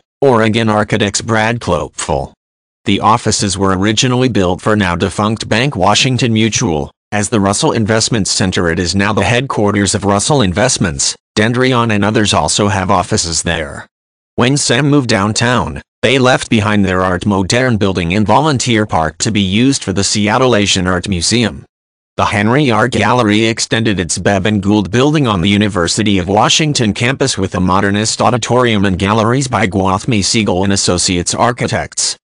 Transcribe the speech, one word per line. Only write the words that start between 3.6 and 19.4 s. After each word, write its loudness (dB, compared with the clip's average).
originally 0
built 0
for 0
now 2
defunct -2
bank -2
Washington 0
Mutual. 0
As -2
the 0
Russell 0
Investment 0
Center, 0
it 0
is -2
now 0
the 0
headquarters 0
of -4
Russell 2
Investments. 0
Dendrion 0
and 0
others 0
also 0
have -2
offices 0
there. -6
When 2
Sam 0
moved 2
downtown, -2
they 2
left 2
behind 2
their 0
Art -2
Moderne 0
building -2
in 2
Volunteer 2
Park -2
to -2
be 0